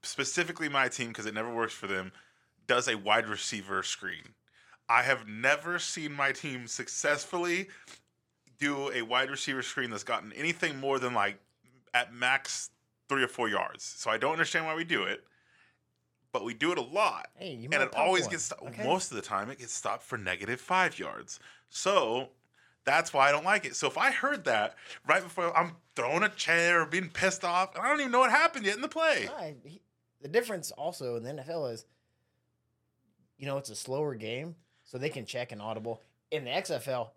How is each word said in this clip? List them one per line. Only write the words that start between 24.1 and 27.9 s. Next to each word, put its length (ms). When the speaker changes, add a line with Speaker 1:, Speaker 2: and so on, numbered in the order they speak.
Speaker 1:
heard 320
that 320
right 160
before, 340
I'm 200
throwing 280
a 60
chair, 560
being 240
pissed 340
off, 320
and 80
I 60